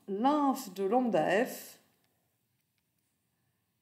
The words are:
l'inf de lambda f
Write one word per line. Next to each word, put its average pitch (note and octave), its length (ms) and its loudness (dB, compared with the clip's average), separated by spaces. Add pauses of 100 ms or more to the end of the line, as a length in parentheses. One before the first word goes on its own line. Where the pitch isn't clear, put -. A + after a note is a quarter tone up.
l'inf C4 640 0
de F#3+ 100 -6
lambda G3 640 2
f - 340 -14 (2000)